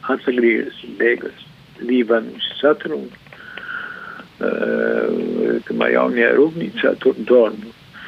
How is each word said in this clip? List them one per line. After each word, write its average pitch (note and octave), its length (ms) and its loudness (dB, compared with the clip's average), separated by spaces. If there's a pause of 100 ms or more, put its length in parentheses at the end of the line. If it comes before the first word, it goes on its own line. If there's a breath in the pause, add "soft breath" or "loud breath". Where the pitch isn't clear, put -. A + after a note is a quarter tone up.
atsagriežas B2 800 0 (120)
beigas - 520 -2 (320)
Līvanas A#2 760 0
satrunku, D3 680 -2 (1160 loud breath)
ā, - 140 -2 (1080)
tamā A#2 300 -2
jaunajā B2 420 2
rūpnīcā D3+ 640 2
tur C3 220 2
dormu. A2 540 4 (360 loud breath)